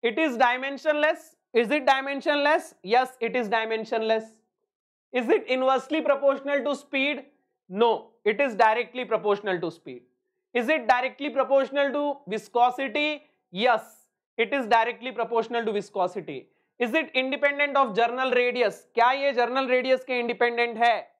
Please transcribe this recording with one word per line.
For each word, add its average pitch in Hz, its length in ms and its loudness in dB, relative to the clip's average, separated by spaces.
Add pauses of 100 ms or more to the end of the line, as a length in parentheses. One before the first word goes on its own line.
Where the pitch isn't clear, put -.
It 233 160 -2
is 302 180 0
dimensionless. 277 1000 0 (180)
Is 220 160 2
it 277 160 0
dimensionless? 285 960 2
Yes, 254 380 2
it 226 160 -2
is 233 120 0
dimensionless. 220 760 -2 (880)
Is 247 160 -2
it 285 180 2
inversely 262 540 0
proportional 277 640 0
to 285 100 0
speed? 277 500 -4 (440)
No, 214 420 0 (140)
it 208 160 0
is 262 140 0
directly 233 500 0
proportional 196 560 -2
to 165 100 -4
speed. 127 320 -18 (540)
Is 240 80 0
it 302 240 0
directly 254 480 0
proportional 269 560 2
to 294 220 -2 (140)
viscosity? 247 920 0 (360)
Yes, 220 260 2 (600)
it 233 120 0
is 269 140 -2
directly 226 480 0
proportional 233 500 -2
to 214 80 -2
viscosity. 180 680 -6 (420)
Is 240 60 -2
it 277 240 0
independent 285 640 -2
of 247 180 2
journal 247 400 0
radius? 247 400 0
क्या 233 380 0
ये 277 200 0
journal 247 340 0
radius 254 380 0
के 247 180 -4
independent 233 600 0
है? 220 360 0